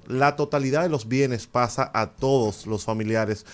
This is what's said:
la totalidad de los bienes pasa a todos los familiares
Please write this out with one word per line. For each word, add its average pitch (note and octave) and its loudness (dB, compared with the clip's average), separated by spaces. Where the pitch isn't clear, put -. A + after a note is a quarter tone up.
la C#3+ 2
totalidad C#3+ 0
de F3+ 2
los B2 -2
bienes B2+ 0
pasa B2 0
a A2 0
todos B2+ 0
los G#2+ -4
familiares A2 -2